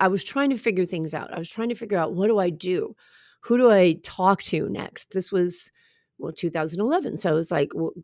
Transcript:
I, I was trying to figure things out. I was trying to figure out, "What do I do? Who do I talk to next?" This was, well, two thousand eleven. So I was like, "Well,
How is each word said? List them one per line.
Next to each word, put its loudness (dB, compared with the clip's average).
I, 4
I 4
was 0
trying 0
to 0
figure 0
things -6
out. -8
I -10
was -8
trying -4
to -4
figure -4
out, -2
"What 2
do 4
I 2
do? -4
Who 2
do 8
I 6
talk 2
to -2
next?" -8
This -4
was, -2
well, -8
two -4
thousand -4
eleven. -2
So 0
I 4
was 0
like, 0
"Well, -4